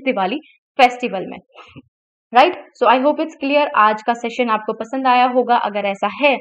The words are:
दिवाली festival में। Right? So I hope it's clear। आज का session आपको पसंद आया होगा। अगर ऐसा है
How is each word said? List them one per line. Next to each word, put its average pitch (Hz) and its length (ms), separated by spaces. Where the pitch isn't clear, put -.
दिवाली 226 320
festival 240 460
में। - 120
Right? 320 200
So 214 80
I 254 80
hope 285 180
it's - 280
clear। 294 320
आज 214 260
का 233 120
session 233 360
आपको 220 220
पसंद 254 340
आया 247 180
होगा। 247 320
अगर 202 280
ऐसा 196 220
है 233 340